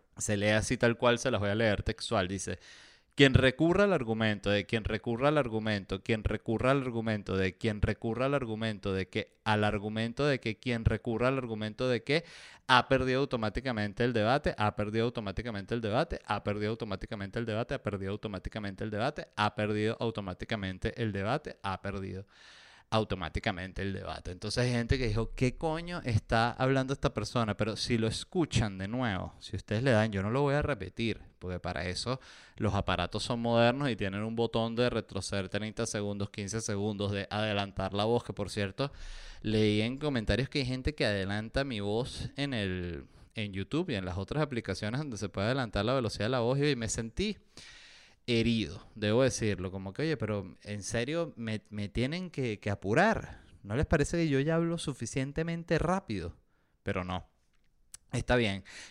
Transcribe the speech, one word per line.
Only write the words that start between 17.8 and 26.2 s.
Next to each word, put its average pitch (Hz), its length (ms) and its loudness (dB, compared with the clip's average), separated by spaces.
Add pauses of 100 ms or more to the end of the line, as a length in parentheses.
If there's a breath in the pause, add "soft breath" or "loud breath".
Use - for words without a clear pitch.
perdido 98 300 -4
automáticamente 101 720 -6
el 107 80 -4
debate, 123 360 -4 (100)
ha 107 180 2
perdido 107 460 0
automáticamente 101 1000 -4
el 110 120 -2
debate, 104 500 -4
ha 95 180 -4
perdido." 98 440 -8 (640 loud breath)
Automáticamente 95 920 -2
el 98 120 -2
debate. 90 380 -8
Entonces 107 320 -2
hay 123 80 2
gente 120 260 2
que 127 100 0
dijo, 110 280 0
"¿Qué 127 220 2
coño 165 480 -4
está 117 460 2